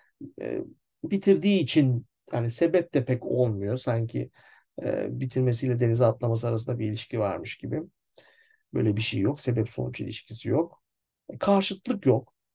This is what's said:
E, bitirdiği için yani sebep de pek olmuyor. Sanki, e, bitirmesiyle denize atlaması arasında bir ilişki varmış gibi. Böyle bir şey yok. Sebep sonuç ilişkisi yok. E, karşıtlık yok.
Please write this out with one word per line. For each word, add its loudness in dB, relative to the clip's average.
E, -4
bitirdiği 4
için 2
yani 0
sebep 2
de 2
pek -2
olmuyor. 0
Sanki, -2
e, -4
bitirmesiyle 0
denize 4
atlaması 0
arasında -2
bir -2
ilişki -6
varmış -4
gibi. -6
Böyle 2
bir 0
şey -2
yok. 0
Sebep 0
sonuç -8
ilişkisi -10
yok. 0
E, -14
karşıtlık 0
yok. 2